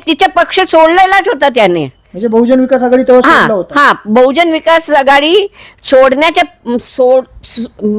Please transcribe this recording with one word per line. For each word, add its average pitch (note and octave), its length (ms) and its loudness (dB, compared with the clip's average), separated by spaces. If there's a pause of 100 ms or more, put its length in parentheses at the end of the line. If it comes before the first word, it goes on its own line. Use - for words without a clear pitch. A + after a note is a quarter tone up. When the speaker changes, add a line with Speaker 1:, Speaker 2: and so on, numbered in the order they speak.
Speaker 1:
तिचा E4 200 0
पक्ष E4+ 320 -2
सोडलेलाच F4+ 680 2
होता D4 220 -2
त्याने. F#3+ 340 0
Speaker 2:
म्हणजे F3+ 440 -10
बहुजन A#3 320 0
विकास B3+ 220 -2
आघाडी B3 220 0
तेव्हा B3+ 280 2
Speaker 1:
हा, D4+ 80 4
Speaker 2:
सोडला A3 140 0
होता? F#3+ 260 -4
Speaker 1:
हा, C4 140 2 (120)
बहुजन B3+ 460 0
विकास D#4+ 380 0
आघाडी D4 580 0 (360)
सोडण्याच्या, C#4 600 0 (380)
सोड-, B3+ 440 -2 (180)
स-, - 400 -14 (160)